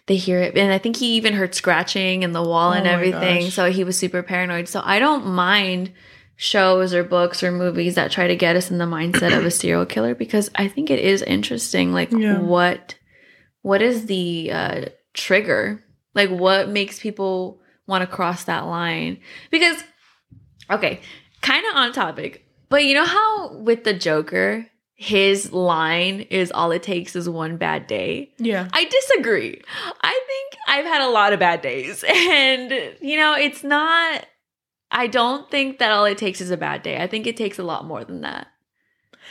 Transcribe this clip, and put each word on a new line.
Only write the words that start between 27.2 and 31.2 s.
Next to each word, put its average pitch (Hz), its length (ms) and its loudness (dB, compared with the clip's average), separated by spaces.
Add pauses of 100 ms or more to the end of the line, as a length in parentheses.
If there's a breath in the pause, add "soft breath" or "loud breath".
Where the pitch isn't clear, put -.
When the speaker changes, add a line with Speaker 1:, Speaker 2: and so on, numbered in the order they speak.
Speaker 1:
one 165 300 -6
bad 160 280 -2
day"? 107 520 -6
Speaker 2:
Yeah. 202 340 -2
Speaker 1:
I 339 140 4
disagree. 262 760 0 (400 loud breath)
I 523 260 0
think 539 400 -10
I've 285 200 2
had 311 160 2
a 254 80 2
lot 208 240 4